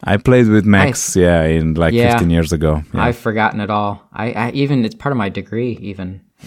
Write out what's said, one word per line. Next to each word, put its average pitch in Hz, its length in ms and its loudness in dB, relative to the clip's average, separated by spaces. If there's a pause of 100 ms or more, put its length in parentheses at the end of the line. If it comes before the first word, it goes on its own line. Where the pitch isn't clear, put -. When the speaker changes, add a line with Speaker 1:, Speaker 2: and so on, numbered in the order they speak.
Speaker 1:
I 101 120 2
played 123 320 4
with 107 160 4
Max, 98 520 2
Speaker 2:
I, 92 40 4
Speaker 1:
yeah, 87 240 4
in, 80 300 0
like, 82 180 2
Speaker 2:
yeah. 120 200 2
Speaker 1:
fifteen 90 180 2
years 85 220 0
ago. 78 300 0 (120)
Yeah. 98 100 0
Speaker 2:
I've 120 140 -2
forgotten 107 420 -2
it 101 80 -6
all. 104 420 -4
I, 113 220 -8
I 113 200 -4
even, 139 340 -2
it's 107 80 -8
part - 180 -6
of 127 60 -4
my 101 100 -4
degree, 110 540 -8
even 98 400 -12 (240)